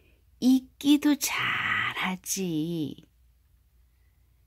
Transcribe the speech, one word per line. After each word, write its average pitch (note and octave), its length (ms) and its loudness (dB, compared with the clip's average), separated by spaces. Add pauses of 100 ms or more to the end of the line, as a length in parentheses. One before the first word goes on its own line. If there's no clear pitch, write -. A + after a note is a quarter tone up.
(400)
잊기도 C#4 760 4
잘하지. - 1900 -4 (1400)